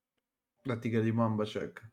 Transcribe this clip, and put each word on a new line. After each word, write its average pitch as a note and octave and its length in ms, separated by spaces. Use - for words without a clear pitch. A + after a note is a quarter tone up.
La B2 140
tigre A#2 260
di A2+ 100
Mamba A2 320
Check, G#2 480